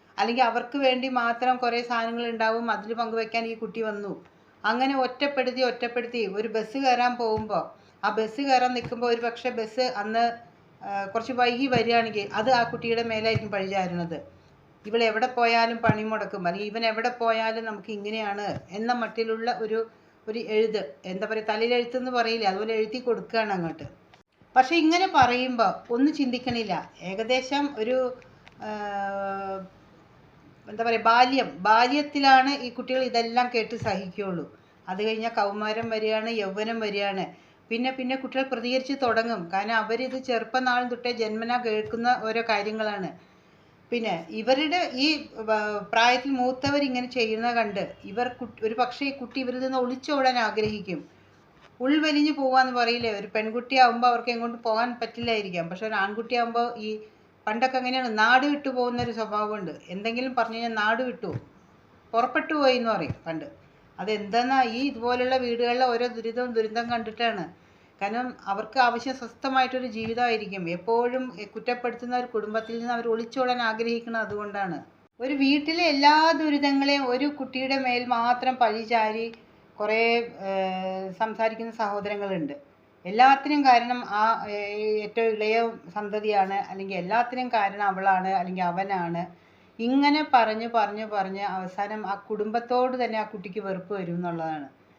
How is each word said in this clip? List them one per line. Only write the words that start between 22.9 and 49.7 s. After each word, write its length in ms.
കൊടുക്കുകയാണ് 540
അങ്ങോട്ട്. 300
പക്ഷെ 200
ഇങ്ങനെ 400
പറയുമ്പോൾ 800
ഒന്നും 200
ചിന്തിക്കണില്ല. 800
ഏകദേശം 760
ഒരു, 400
ആ, 80
എന്താ 140
പറയുക, 180
ബാല്യം, 560
ബാല്യത്തിലാണ് 920
ഈ 80
കുട്ടികൾ 340
ഇതെല്ലാം 520
കേട്ട് 200
സഹിക്കുകയുള്ളൂ. 800
അത് 160
കഴിഞ്ഞാൽ 260
കൗമാരം 600
വരികയാണ്, 400
യൗവനം 500
വരികയാണ്. 460
പിന്നെ 220
പിന്നെ 240
കുട്ടികൾ 280
പ്രതികരിച്ച് 500
തുടങ്ങും. 480
കാരണം 240
അവരിത് 480
ചെറുപ്പനാൾ 600
തൊട്ടേ 280
ജന്മനാ 460
കേൾക്കുന്ന 680
ഓരോ 260
കാര്യങ്ങളാണ്. 840
പിന്നെ 380
ഇവരുടെ 640
ഈ, 320
ആ, 380
പ്രായത്തിൽ 400
മൂത്തവർ 500
ഇങ്ങനെ 260
ചെയ്യുന്നത് 480
കണ്ട് 380
ഇവർ 240
കുട്ടി, 380
ഒരു 140
പക്ഷേ 260
ഈ 40
കുട്ടി 300
ഇവരിൽ 200
നിന്ന് 180